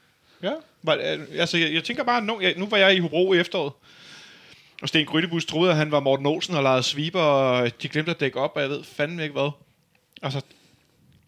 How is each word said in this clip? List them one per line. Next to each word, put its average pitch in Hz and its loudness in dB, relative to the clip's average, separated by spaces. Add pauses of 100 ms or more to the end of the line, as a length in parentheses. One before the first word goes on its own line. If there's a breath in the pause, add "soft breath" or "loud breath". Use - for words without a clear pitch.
(420)
Ja. 202 -4 (300)
Var, 160 0
øh, 147 -4 (180)
altså, 170 0
jeg, 165 2
jeg 165 -2
tænker 247 -4
bare, 240 0
nu, 214 -2 (100)
jeg, 185 2
nu 190 -4
var 208 0
jeg 190 6
i - 2
Hobro 175 2
i 170 6
efteråret, 160 -2 (1080 soft breath)
og - -6
Sten 156 2
Grytebus 165 -2
troede, 170 2
at 156 4
han 151 0
var 147 2
Morten 135 2
Olsen 170 -2
og 143 0
Lars 131 2
Sviber, 156 -4
og 131 2 (120)
de 143 -6
glemte 156 -4
at 165 -4
dække 131 -2
op, 151 -2
og 151 -2
jeg 135 -2
ved 143 -6
fandme 160 -4
ikke 147 -6
hvad. 139 0 (720)
Altså, 139 -4 (840)